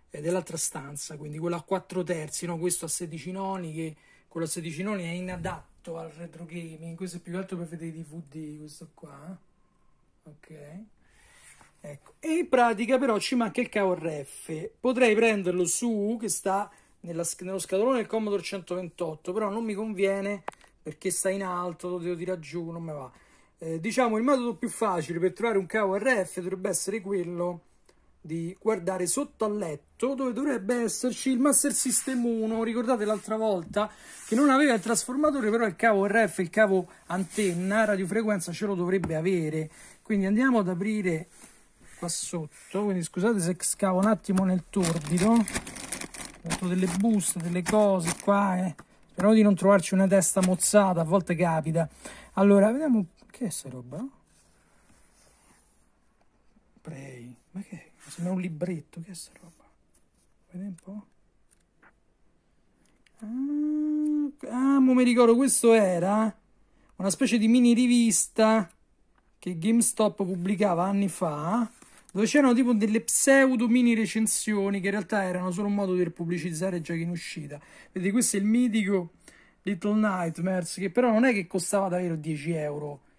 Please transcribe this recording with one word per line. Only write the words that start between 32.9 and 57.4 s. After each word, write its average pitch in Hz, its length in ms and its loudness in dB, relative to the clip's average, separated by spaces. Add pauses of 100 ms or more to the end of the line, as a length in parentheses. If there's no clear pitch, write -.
l'altra 214 300 -2
volta 208 540 -2 (360)
che - 80 -2
non 277 160 6
aveva 269 240 6
il 214 60 0
trasformatore, 262 720 0
però 233 140 2
il 190 120 -2
cavo 202 300 4
R 208 220 4
F, - 100 -6
il 180 120 -2
cavo 196 400 2 (160)
antenna, 190 800 0
radiofrequenza, 196 640 -2
ce 214 140 -6
lo 202 80 -2
dovrebbe 175 420 0
avere. 156 540 -2 (320)
Quindi 196 240 0
andiamo 240 320 4
ad 185 100 2
aprire 185 600 -2 (680)
qua 175 100 -6
sotto, - 760 -6
quindi 190 180 0
scusate 196 380 0
se 170 200 -2
scavo 185 380 0
un 196 80 4
attimo 196 380 2
nel 185 260 0
torbido, 170 640 2
ho 233 120 6 (1040)
fatto 165 180 -4
delle 185 200 2
buste, 190 520 0
delle 175 240 -2
cose 190 600 2
qua, 202 340 4
eh. 180 180 -2 (360)
Speriamo 202 240 4
di 220 80 8
non 208 120 6
trovarci 190 400 4
una 190 120 6
testa 190 340 4
mozzata, 185 600 4
a - 20 0
volte 175 300 2
capita. 160 540 0 (460)
Allora, 202 380 6
vediamo, 254 320 2 (260)
che - 160 -8
è 180 40 -6
sta - 180 -10
roba? 127 340 -12 (2750)
Prey, 131 560 -14 (160)